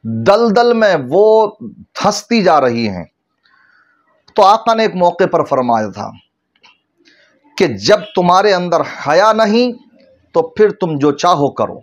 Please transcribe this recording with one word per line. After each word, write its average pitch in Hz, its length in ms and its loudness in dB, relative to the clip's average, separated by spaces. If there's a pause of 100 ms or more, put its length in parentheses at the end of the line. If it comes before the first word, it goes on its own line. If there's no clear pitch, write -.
दलदल 208 680 2
में 214 200 2 (100)
वो 208 580 2
धंसती - 800 -4
जा 170 160 2
रही 117 280 -2
हैं, 90 200 -8 (1300)
तो 214 60 4
आका 220 320 4
ने 226 100 0
एक 175 120 -2
मौके 175 300 0
पर 156 180 0
फरमाया 120 460 -2
था 104 220 -14 (1400)
कि - 120 0 (120)
जब 185 240 0 (100)
तुम्हारे 185 380 2
अंदर 175 320 -2 (160)
हया 180 340 2
नहीं 220 380 0 (600)
तो 165 240 -2
फिर 208 120 4
तुम 160 280 -6
जो 143 160 0
चाहो 151 360 0
करो। - 320 -6